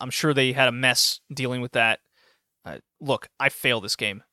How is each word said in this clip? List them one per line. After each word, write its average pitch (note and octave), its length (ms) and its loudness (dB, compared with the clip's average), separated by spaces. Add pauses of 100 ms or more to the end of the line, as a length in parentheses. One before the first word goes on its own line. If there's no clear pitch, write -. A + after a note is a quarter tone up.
I'm B2+ 80 -8
sure D3+ 240 0
they C3 200 2
had C3 140 4
a A#2+ 40 2
mess B2+ 480 0 (140)
dealing B2+ 280 -4
with A#2+ 120 -8
that. A2+ 260 2 (680)
Uh, C#2+ 120 -12 (220)
look, C3+ 300 -2 (100)
I C3+ 100 2
failed A#2 340 0
this G2+ 120 -4
game G#2 380 -6